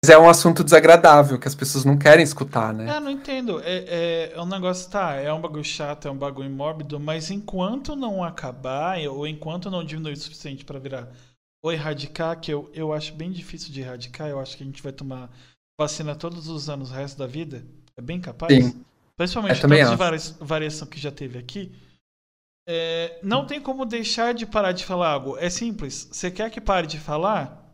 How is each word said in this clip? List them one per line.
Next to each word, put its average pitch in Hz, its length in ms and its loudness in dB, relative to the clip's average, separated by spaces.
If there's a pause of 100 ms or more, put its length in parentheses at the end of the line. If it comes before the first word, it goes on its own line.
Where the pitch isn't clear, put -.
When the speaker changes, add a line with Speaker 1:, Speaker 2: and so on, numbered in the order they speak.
Speaker 1:
Mas - 80 6
é 156 80 12
um 165 100 12
assunto 170 340 6
desagradável, 151 760 10
que - 100 -6
as - 60 -6
pessoas 139 300 -4
não 143 140 4
querem 156 240 10
escutar, 127 500 -2
né? 110 240 -6
Speaker 2:
É, 302 40 -6
não 277 100 -8
entendo. 262 500 -8
É, 180 280 -6
é, 165 460 -4
é 165 60 -10
um 175 60 -8
negócio, 180 440 -6
tá, 180 240 -4
é 143 180 -4
um 160 80 -6
bagulho 151 240 -10
chato, 147 420 -8
é 143 40 -8
um 135 60 -10
bagulho 135 320 -8
mórbido, 147 520 -8
mas 156 300 -8
enquanto 202 680 -6
não 214 260 -6
acabar, 143 760 -6 (100)
ou 139 180 -8
enquanto 160 440 -10
não 175 140 -6
diminuir 156 280 -10
o 147 40 -10
suficiente 147 480 -16
pra 139 140 -14
virar 131 300 -12 (540)
ou 160 100 -4
erradicar, 156 680 -6
que 165 140 -8
eu, 147 200 -8
eu 156 200 -6
acho 151 220 -8
bem 165 180 -10
difícil 165 400 -14
de 135 80 -12
erradicar, 127 480 -12
eu 143 100 -8
acho 131 180 -12
que 143 60 -18
a 135 40 -14
gente 135 160 -16
vai 139 100 -12
tomar 131 360 -14 (500)
vacina 151 360 -6
todos 165 340 -12
os 151 220 -10
anos, 135 200 -10
o 127 40 -16
resto 139 240 -12
da 135 80 -8
vida, 135 400 -12 (320)
é - 20 -20
bem 165 200 -8
capaz. 139 440 4
Speaker 1:
Sim. 123 200 -6 (340)
Speaker 2:
Principalmente 180 380 -2
Speaker 1:
Eu 147 60 -4
também 147 160 6
Speaker 2:
tanto 135 100 6
de 117 60 2
Speaker 1:
acho. - 40 -2
Speaker 2:
varia-, 160 480 -4
variação 151 400 -6
que - 140 -18
já 147 100 -8
teve 127 280 -14
aqui. 180 340 -14 (960)
É, 165 540 -6
não 247 240 -2
tem 294 140 -10
como 269 260 -8
deixar 233 480 -4
de 226 100 -8
parar 202 280 -2
de 180 120 -8
falar 180 260 -2
algo. 139 280 -6
É 170 100 -4
simples. 180 600 -8
Você - 200 -8
quer 214 200 -6
que 226 100 -14
pare 185 260 0
de 151 120 -10
falar? 156 760 -4